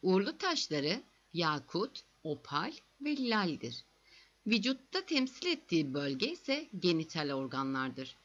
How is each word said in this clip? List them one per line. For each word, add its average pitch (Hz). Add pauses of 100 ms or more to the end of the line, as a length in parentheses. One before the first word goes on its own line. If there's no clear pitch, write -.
Uğurlu 196
taşları 190 (320)
yakut, 165 (220)
opal 151 (280)
ve 277
laldir. 180 (640)
Vücutta 254
temsil 262
ettiği 160
bölge 143
ise 302 (100)
genital 160
organlardır. 131